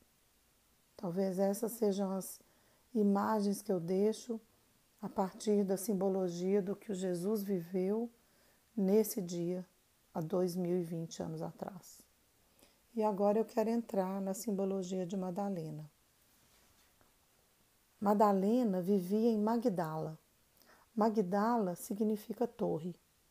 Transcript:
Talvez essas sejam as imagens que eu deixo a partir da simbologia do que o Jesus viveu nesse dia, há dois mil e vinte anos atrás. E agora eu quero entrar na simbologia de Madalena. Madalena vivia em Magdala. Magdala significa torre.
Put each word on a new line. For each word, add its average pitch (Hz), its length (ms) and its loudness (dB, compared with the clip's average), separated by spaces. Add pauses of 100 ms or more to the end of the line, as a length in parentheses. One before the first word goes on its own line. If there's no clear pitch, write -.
(960)
Talvez 190 440 -2
essas 202 320 0
sejam 196 400 0
as - 280 -8 (540)
imagens 202 640 2
que - 120 -4
eu 180 80 2
deixo 214 600 0 (640)
a 202 60 -8
partir 202 560 2
da 190 120 2
simbologia 190 840 0
do 196 140 -4
que - 160 -10
o - 20 -4
Jesus 185 480 -2
viveu 190 640 -2 (680)
nesse 208 440 4
dia, 175 460 -4 (480)
há 180 60 -4
dois 175 340 0
mil 180 240 0
e 175 60 -2
vinte 165 380 -8
anos 160 200 -6
atrás. - 600 -12 (920)
E 220 80 0
agora 208 360 4
eu 220 60 2
quero 220 260 0
entrar 196 500 -2
na 190 140 -2
simbologia 190 720 -2
de 196 100 -6
Madalena. 175 720 -6 (2000)
Madalena 202 800 4
vivia 202 480 2
em 214 80 2
Magdala. 175 800 -2 (760)
Magdala 208 800 2
significa 214 720 -2
torre. 175 480 -4 (360)